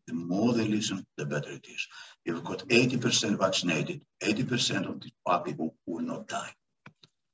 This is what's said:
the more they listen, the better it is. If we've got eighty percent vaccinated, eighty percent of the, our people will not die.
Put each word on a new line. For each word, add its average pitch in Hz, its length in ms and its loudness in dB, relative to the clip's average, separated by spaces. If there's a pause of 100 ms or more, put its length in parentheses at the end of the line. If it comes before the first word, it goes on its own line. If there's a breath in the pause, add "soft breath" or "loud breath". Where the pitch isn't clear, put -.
the 82 60 -8
more 92 400 2
they 113 120 2
listen, 101 400 0 (120)
the - 80 -4
better - 240 -4
it - 180 -14
is. - 180 -8 (380 loud breath)
If - 120 -2
we've - 100 -8
got 95 240 -6
eighty 123 260 6
percent 110 420 2
vaccinated, 90 640 0 (200)
eighty 120 240 2
percent 101 400 0
of - 160 -8
the, - 100 -14 (140)
our 87 180 2
people 78 320 -4 (100)
will 82 180 -4
not - 260 -6
die. - 240 -6 (800)